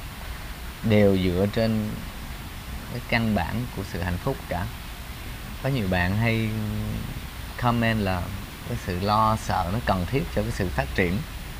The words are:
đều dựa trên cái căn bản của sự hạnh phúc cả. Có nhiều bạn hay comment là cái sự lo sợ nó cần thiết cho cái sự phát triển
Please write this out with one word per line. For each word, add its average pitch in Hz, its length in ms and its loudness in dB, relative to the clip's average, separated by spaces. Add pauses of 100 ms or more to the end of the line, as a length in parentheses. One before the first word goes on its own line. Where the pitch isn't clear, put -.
(840)
đều 104 340 8
dựa 92 360 4
trên 110 380 2 (1000)
cái 120 160 -6
căn 113 260 4
bản 95 320 0 (100)
của 95 60 -2 (100)
sự 87 100 -4
hạnh 90 160 0
phúc 139 180 -2 (120)
cả. 85 180 -2 (960)
Có 131 60 0
nhiều 123 220 0
bạn 92 260 4
hay 113 320 2 (1080)
comment 117 440 4
là 92 220 2 (460)
cái 120 180 -2
sự 90 140 0
lo 110 440 4
sợ 92 280 0
nó 113 140 0
cần 92 240 4
thiết 139 120 2 (120)
cho 107 80 2
cái 110 80 -2
sự 101 180 0
phát 135 260 0
triển 92 240 2 (420)